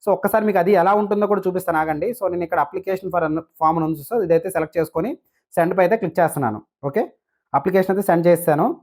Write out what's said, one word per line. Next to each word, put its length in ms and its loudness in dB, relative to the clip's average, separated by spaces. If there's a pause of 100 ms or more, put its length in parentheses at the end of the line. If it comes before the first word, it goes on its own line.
So 60 -2
ఒక్కసారి 340 0
మీకు 140 2
అది 120 2
ఎలా 220 4
ఉంటుందో 340 0
కూడా 200 0
చూపిస్తాను 300 -2
ఆగండి. 340 -2
So 200 -4
నేను 120 -4
ఇక్కడ 160 -2
application 540 -4
for 100 0
అన్న 160 -2 (200)
ఫామ్ 180 2
అని 80 0
ఉంది 140 -4
చూస్తే 240 -4
ఇదైతే 260 0
సెలెక్ట్ 280 -4
చేసుకొని 400 -4 (380)
సెండ్ 220 0
పై 60 4
అయితే 140 2
క్లిక్ 220 -4
చేస్తున్నాను. 420 -2 (240)
ఓకే, 260 -2 (420)
అప్లికేషన్ 380 0
అయితే 140 -2
సెండ్ 220 2
చేస్తాను. 380 2 (180)